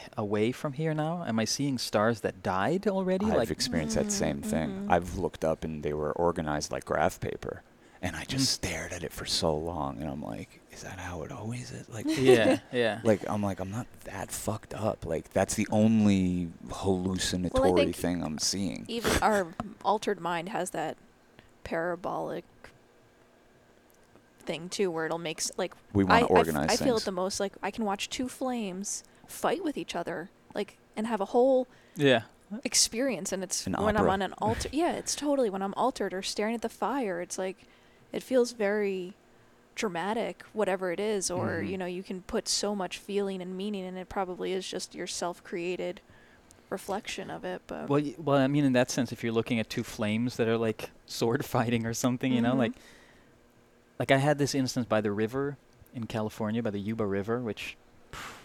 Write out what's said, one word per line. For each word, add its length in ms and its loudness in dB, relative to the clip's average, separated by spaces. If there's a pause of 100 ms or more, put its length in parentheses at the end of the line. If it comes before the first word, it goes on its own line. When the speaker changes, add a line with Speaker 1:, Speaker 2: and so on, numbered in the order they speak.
(160)
Speaker 1:
away 360 2
from 220 -6
here 200 0
now? 320 -2
Am 140 0
I 40 2
seeing 340 0
stars 420 2
that 240 -4
died 420 2
already?" 400 2
Speaker 2:
I've 120 4
Speaker 1:
Like, 120 2
Speaker 2:
experienced 460 -2
that 120 2
Speaker 3:
Mm, 40 -2
Speaker 2:
same 300 0
thing. 280 0
Speaker 3:
mm-hmm. 220 -4
Speaker 2:
I've 260 2
looked 260 -2
up 200 0
and 180 -6
they 120 -2
were 180 -2
organized 580 0
like 140 -6
graph 340 2
paper. 440 -6 (380)
And 140 -2
I 100 -10
just 200 0
Speaker 1:
Mm. 40 4
Speaker 2:
stared 440 -4
at 100 -8
it 120 -6
for 100 -10
so 320 2
long, 420 -4
and 120 -6
I'm 120 -6
like, 380 -10 (100)
"Is 120 -16
that 160 -12
how 240 -8
it 100 -8
always 400 -8
is?" 160 -12
Like, 180 -8
Speaker 1:
Yeah, 580 8
Speaker 3:
<laughs> 60 -20
Speaker 1:
yeah. 320 2
Speaker 2:
like, 260 4
I'm 140 0
like, 180 0
"I'm 100 -6
not 160 -6 (180)
that 260 -8
fucked 440 -6
up." 320 -2
Like, 260 -4
that's 220 4
the 160 2
only 800 6 (200)
hallucinatory 1000 2
Speaker 3:
Well, 100 6
I 40 6
think 120 0
Speaker 2:
thing 260 0
I'm 160 -4
seeing. 500 -2
Speaker 3:
even 220 -2 (120)
our 320 2 (280)
altered 380 0
mind 300 -4
has 220 -2
that 260 -4 (680)
parabolic 800 -4 (2000)
thing 240 -8
too, 220 -2
where 160 -2
it'll 120 -4
make 220 -6
s-, 160 -4
like, 180 -4 (200)
Speaker 2:
We 100 6
wanna 120 6
Speaker 3:
I, 40 8
I 40 6
f-, 60 2
Speaker 2:
organize 400 4
Speaker 3:
I 60 4
feel 200 2
it 40 0
Speaker 2:
things. 40 -4
Speaker 3:
the 80 -4
most, 280 -2
like, 220 -4
I 80 -2
can 140 -4
watch 260 -2
two 180 -4
flames 760 -6 (240)
fight 380 -2
with 140 -4
each 180 -6
other, 320 -6 (260)
like, 220 -4 (200)
and 100 -2
have 160 -2
a 40 -2
whole 400 6 (300)
Speaker 1:
Yeah. 260 6 (400)
Speaker 3:
experience, 720 0
and 100 -2
it's 240 -6
Speaker 2:
An 60 -2
Speaker 3:
when 240 2
I'm 60 4
Speaker 2:
opera. 100 6
Speaker 3:
on 100 0
an 160 -4
alter-, 300 -2
Speaker 2:
<laughs> 40 -12
Speaker 3:
yeah, 200 2
it's 220 -4
totally 340 2
when 140 -4
I'm 160 -2
altered 340 0
or 100 -4
staring 320 -2
at 80 -4
the 60 -2
fire, 540 -2
it's 160 -8
like, 180 -4 (560)
it 100 -6
feels 300 4
very 600 0 (600)
dramatic, 800 -4
whatever 400 0
it 80 -4
is, 300 -2
or, 180 -2
Speaker 2:
Mm-hmm. 180 -2
Speaker 3:
you 120 -4
know, 80 -4
you 160 -6
can 200 -10
put 240 -4
so 300 0
much 220 -6
feeling 420 -4
and 160 -8
meaning, 280 -4
and 120 -10
it 120 -10
probably 440 -4
is 160 -4
just 260 -8
your 120 -8
self-created 920 -6 (720)
reflection 600 -6
of 140 -10
it, 220 -6
but 220 -8
Speaker 1:
Well, 140 2
y-, 160 -6
well, 180 2
I 100 6
mean, 180 4
in 100 4
that 160 4
sense, 200 -2
if 140 -8
you're 80 0
looking 260 2
at 120 -2
two 120 -2
flames 540 -2
that 120 2
are, 100 2
like, 320 -2 (160)
sword 380 0
<laughs> 100 -4
fighting 320 2
or 80 -2
something, 360 0
you 120 4
know, 80 4
Speaker 3:
Mm-hmm. 80 4
Speaker 1:
like, 140 2 (1300)
like, 120 2
I 60 8
had 220 4
this 180 0
instance 300 0
by 140 4
the 120 2
river 440 -2 (380)
in 120 -6
California, 560 -2
by 80 -2
the 100 -2
Yuba 260 -2
River, 340 0
which, 360 -6 (360)
pff, 60 -12 (260)